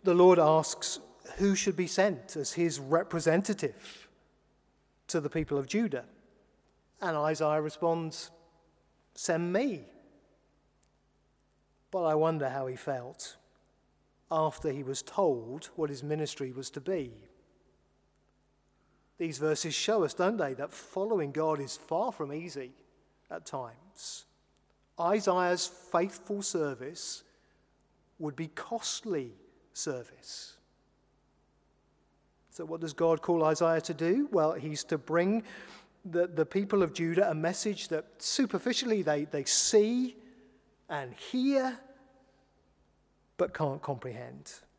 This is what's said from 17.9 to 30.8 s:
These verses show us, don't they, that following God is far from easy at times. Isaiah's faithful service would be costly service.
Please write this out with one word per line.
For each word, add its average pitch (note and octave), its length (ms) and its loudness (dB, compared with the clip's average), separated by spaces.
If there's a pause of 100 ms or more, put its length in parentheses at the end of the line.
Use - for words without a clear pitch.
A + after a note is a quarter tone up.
These D#3+ 220 -4
verses D#3 360 0
show G#3 300 2
us, D3 80 -2
don't G3 240 0
they, C#3+ 180 -2
that C3+ 180 -8
following F#3+ 600 -4
God D#3 280 0
is C3 160 -8
far G3+ 360 -2
from C#3+ 200 -8
easy C#3+ 400 -10 (580)
at - 160 -12
times. C3+ 800 -12 (760)
Isaiah's F3+ 680 2
faithful - 760 -4
service D3 840 -4 (960)
would D3+ 180 -8
be D#3+ 120 -8
costly D#3 840 -6 (400)
service. - 840 -10 (1900)